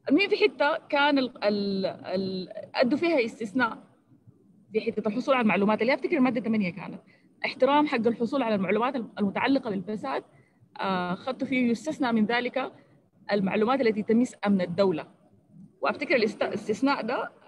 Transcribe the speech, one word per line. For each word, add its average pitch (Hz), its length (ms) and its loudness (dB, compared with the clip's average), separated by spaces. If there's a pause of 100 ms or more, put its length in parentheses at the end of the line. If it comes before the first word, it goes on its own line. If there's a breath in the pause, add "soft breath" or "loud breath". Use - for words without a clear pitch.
المهم 359 200 4
في 403 80 0
حتة 302 420 2 (100)
كان 285 300 4
ال-، 247 260 -4
ال-، 202 420 0
ال-، 190 640 -6 (260)
أدوا 247 240 2
فيها 320 260 2
استثناء 226 540 -4 (920)
في 214 80 -2
حتة 220 280 -4
الحصول 254 260 0
على 247 80 2
المعلومات 208 400 2
اللي 254 120 2
أفتكر 349 220 -2
المادة 254 240 2
ثمانية 208 300 -2
كانت - 300 -12 (440 soft breath)
احترام 285 420 2
حق 240 200 -2
الحصول 240 360 0
على 226 120 0
المعلومات 214 420 0
الم-، 220 120 -8 (100)
المتعلقة 220 520 0
بالفساد، 202 540 -6 (560 soft breath)
آه، 180 340 -2
خدتوا 262 340 -6
فيه 254 220 2
يستثنى 247 420 -2
من 220 140 4
ذلك 247 460 -2 (600 soft breath)
المعلومات 214 480 2
التي 214 220 2
تمس 233 340 2 (100)
أمن 202 140 4
الدولة. 175 460 0 (720)
وأفتكر - 360 0
الاست-، 220 260 0
الاستثناء 214 600 -2
ده 285 280 -4 (180)